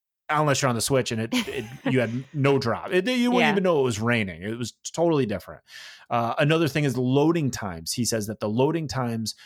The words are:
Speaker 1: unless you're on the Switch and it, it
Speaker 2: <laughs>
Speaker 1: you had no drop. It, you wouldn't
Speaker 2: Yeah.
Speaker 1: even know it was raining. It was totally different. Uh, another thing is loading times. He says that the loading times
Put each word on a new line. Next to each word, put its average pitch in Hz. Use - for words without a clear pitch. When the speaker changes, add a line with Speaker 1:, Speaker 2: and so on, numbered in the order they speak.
Speaker 1:
unless 147
you're 135
on 117
the 110
Switch 131
and 113
it, 113
it 131
Speaker 2:
<laughs> 277
Speaker 1:
you 127
had 120
no 139
drop. 113
It, 190
you 247
wouldn't 240
Speaker 2:
Yeah. -
Speaker 1:
even 196
know 170
it -
was 117
raining. 104
It 110
was 120
totally 160
different. 95
Uh, 117
another 160
thing 147
is 127
loading 143
times. 92
He 120
says 107
that 110
the 110
loading 143
times 117